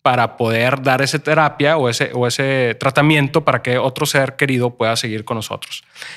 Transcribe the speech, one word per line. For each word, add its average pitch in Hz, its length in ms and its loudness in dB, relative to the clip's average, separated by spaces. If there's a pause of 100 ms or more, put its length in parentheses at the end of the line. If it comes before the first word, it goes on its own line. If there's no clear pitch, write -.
para 123 360 0
poder 120 440 0
dar 131 200 2
esa 139 180 -2
terapia 151 580 2
o 131 120 0
ese, 117 240 -2
o 123 140 0
ese 131 520 -2
tratamiento 147 640 2
para 127 180 0
que 123 160 -2
otro 127 280 -2
ser 135 320 -2
querido 123 380 0
pueda 113 200 0
seguir 110 300 -6
con 120 100 -6
nosotros. - 480 -10 (340)